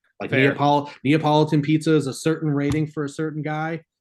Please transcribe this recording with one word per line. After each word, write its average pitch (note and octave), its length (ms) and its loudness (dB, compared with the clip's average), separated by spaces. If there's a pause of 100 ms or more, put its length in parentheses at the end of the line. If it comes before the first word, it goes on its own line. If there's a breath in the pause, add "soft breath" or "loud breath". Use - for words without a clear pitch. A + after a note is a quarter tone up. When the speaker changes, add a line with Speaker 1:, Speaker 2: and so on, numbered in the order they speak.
(200)
Speaker 1:
Like G2+ 100 -10
Speaker 2:
Fair. C#3 240 4
Speaker 1:
Neapol-, C#3+ 380 0 (100)
Neapolitan D3+ 600 2
pizza D#3 320 2
is C3+ 120 2
a B2+ 60 -4
certain D#3+ 380 -2
rating C#3+ 380 -2
for D3+ 160 -8
a C#3 40 -6
certain D3+ 340 -8
guy. D#3 400 -6 (180)